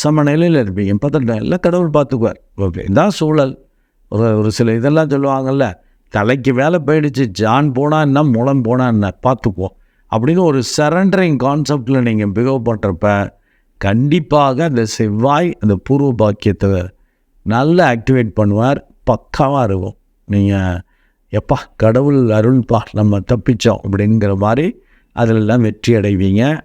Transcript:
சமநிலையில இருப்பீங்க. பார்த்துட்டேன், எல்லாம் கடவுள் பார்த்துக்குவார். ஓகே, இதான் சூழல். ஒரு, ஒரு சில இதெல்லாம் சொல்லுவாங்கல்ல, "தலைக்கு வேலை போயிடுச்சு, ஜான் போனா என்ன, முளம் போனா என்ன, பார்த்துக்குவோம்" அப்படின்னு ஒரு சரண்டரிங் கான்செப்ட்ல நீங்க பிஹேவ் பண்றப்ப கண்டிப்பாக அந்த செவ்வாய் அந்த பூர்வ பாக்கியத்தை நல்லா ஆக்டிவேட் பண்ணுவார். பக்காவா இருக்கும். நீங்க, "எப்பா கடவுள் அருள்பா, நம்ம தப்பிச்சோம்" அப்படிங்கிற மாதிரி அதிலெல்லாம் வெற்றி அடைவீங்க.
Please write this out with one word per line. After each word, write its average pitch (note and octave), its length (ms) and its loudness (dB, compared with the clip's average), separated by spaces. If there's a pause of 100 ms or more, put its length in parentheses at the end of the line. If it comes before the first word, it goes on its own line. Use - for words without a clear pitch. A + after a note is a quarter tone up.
சமநிலையில D3+ 640 2
இருப்பீங்க. G2 280 -2 (120)
பார்த்துட்டேன், C3 300 -2
எல்லாம் B2+ 260 -4
கடவுள் F3 280 0
பார்த்துக்குவார். C3 460 -2 (200)
ஓகே, F#2+ 200 -4
இதான் A#2+ 320 0
சூழல். D3+ 580 -2 (420)
ஒரு, A2 300 0
ஒரு G#2+ 120 0
சில A2+ 240 0
இதெல்லாம் D3 340 0
சொல்லுவாங்கல்ல, C3+ 680 -2 (340)
"தலைக்கு A#2+ 460 0
வேலை D#3 320 0
போயிடுச்சு, C#3+ 400 0
ஜான் A2 460 0
போனா D3 280 0
என்ன, C#3+ 220 2
முளம் C3 400 0
போனா B2 240 0
என்ன, G#2 360 0
பார்த்துக்குவோம்" A2 540 -4 (340)
அப்படின்னு B2+ 280 0
ஒரு D3+ 240 2 (140)
சரண்டரிங் E3+ 680 0
கான்செப்ட்ல C3+ 600 0
நீங்க A2 240 0
பிஹேவ் A#2+ 380 -2
பண்றப்ப G2+ 680 -2 (480)
கண்டிப்பாக C#3+ 840 0
அந்த B2+ 200 0
செவ்வாய் A#2+ 760 -2
அந்த G#2 160 2
பூர்வ C#3 360 0
பாக்கியத்தை G2 760 0 (560)
நல்லா D3 500 2
ஆக்டிவேட் A#2 380 0 (100)
பண்ணுவார். G#2+ 360 0 (280)
பக்காவா C3+ 600 0
இருக்கும். F#2+ 320 -4 (280)
நீங்க, G2 580 0 (480)
"எப்பா G#2+ 260 -2 (200)
கடவுள் C3 480 2
அருள்பா, A2+ 540 2 (140)
நம்ம G#2 260 2
தப்பிச்சோம்" A2 640 0
அப்படிங்கிற G2+ 540 0
மாதிரி A#2 440 0 (340)
அதிலெல்லாம் A2+ 460 2
வெற்றி A2+ 340 0
அடைவீங்க. G2+ 720 0